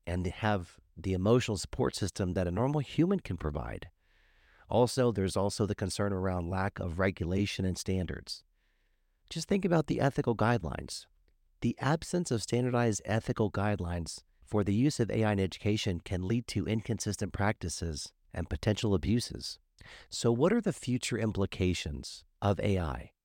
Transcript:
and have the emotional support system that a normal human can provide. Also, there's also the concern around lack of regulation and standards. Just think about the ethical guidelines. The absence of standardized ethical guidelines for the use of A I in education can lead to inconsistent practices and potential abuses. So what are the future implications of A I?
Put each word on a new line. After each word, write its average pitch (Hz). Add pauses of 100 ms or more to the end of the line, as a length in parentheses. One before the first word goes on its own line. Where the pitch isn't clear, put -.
and 87
have 104 (200)
the 95
emotional 107
support -
system 92
that 90
a 85
normal 131
human 170
can 90
provide. 69 (800)
Also, 120
there's 98
also 101
the 95
concern 101
around 92
lack 95
of 87
regulation 95
and 90
standards. - (880)
Just -
think 190
about 170
the 127
ethical 135
guidelines. 107 (560)
The 117
absence 165
of 117
standardized 120
ethical 110
guidelines 87 (260)
for 104
the 101
use 131
of 110
A 110
I 107
in 101
education 95
can 90
lead 117
to 85
inconsistent 107
practices 85 (220)
and -
potential 104
abuses. - (520)
So -
what 147
are 240
the -
future -
implications 92 (160)
of 101
A 98
I? 80 (140)